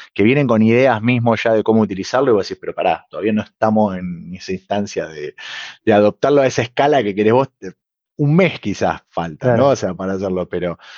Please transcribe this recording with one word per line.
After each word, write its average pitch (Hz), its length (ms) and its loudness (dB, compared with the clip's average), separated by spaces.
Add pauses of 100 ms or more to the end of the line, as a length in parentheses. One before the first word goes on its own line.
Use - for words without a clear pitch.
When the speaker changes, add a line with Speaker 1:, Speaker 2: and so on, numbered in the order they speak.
(140)
Speaker 1:
que - 80 -2
vienen 135 240 4
con 113 160 2
ideas 117 400 4
mismo 117 340 2
ya 113 180 0
de 107 100 2
cómo 110 180 4
utilizarlo, 104 480 0
y 117 60 4
vos 95 120 0
decís, 95 140 -12
"Pero 85 140 -10
pará, 85 340 -2
todavía 95 240 -4
no 107 80 0
estamos 107 560 0
en 87 380 -10
esa 98 160 -12
instancia 95 560 -6
de, 76 260 -12 (500)
de 107 100 2
adoptarlo 107 480 2
a 135 60 2
esa 127 140 -2
escala 139 400 0
que 101 140 -2
querés 107 180 2
vos", 131 240 2
te-, 92 160 -16 (440)
un 147 180 2
mes 170 240 2
quizás 92 500 -4
falta, 82 380 -6
¿no? 123 80 4
Speaker 2:
Claro. 131 140 4
Speaker 1:
O 131 60 2
sea, 98 200 -6
para 95 180 -6
hacerlo, 92 340 -4
pero, 87 300 -6 (200)